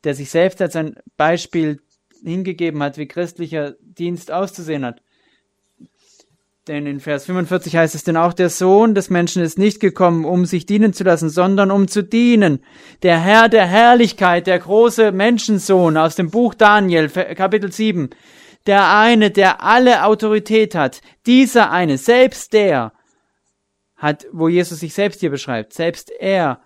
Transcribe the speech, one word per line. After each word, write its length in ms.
der 100
sich 160
selbst 320
als 140
ein 200
Beispiel 640
hingegeben 600
hat, 160
wie 80
christlicher 720
Dienst 520
auszusehen 540
hat. 160
Denn 180
in 140
Vers 260
fünfundvierzig 500
heißt 200
es, 80
"Denn 120
auch 180
der 180
Sohn 420
des 160
Menschen 320
ist 160
nicht 220
gekommen, 440
um 220
sich 220
dienen 260
zu 100
lassen, 280
sondern 400
um 160
zu 160
dienen." 600
Der 180
Herr 300
der 160
Herrlichkeit, 800
der 140
große 520
Menschensohn 880
aus 180
dem 140
Buch 240
Daniel, 560
Fe-, 240
Kapitel 380
sieben, 400
der 320
eine, 320
der 320
alle 420
Autorität 680
hat, 260
dieser 460
eine, 260
selbst 560
der, 400
hat, 320
wo 160
Jesus 340
sich 120
selbst 280
hier 100
beschreibt, 420
selbst 380
er 540